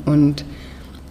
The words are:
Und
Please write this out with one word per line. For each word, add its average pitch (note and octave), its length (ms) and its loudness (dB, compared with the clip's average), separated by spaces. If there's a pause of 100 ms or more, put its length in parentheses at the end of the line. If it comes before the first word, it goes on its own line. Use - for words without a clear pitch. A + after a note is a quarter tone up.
Und D3 400 4 (680)